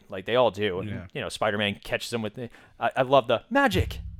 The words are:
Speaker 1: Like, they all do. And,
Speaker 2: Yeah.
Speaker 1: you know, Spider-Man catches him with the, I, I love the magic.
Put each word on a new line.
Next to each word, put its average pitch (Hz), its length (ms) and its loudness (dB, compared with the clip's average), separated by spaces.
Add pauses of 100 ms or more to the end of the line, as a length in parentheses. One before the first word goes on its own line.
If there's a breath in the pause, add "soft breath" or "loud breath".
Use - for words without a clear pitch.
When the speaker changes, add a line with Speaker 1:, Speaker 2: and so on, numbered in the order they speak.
Speaker 1:
Like, 95 160 -10
they 107 100 0
all 123 160 6
do. 95 280 -2
And, 107 100 -6
Speaker 2:
Yeah. 92 240 -8
Speaker 1:
you 143 80 -6
know, 90 80 -4
Spider-Man 104 540 0
catches - 300 -6
him 117 80 -2
with 107 140 -6
the, 120 140 -10 (300 soft breath)
I, 117 180 0
I 131 40 2
love 131 260 4
the 113 220 2
magic. 220 500 2 (200)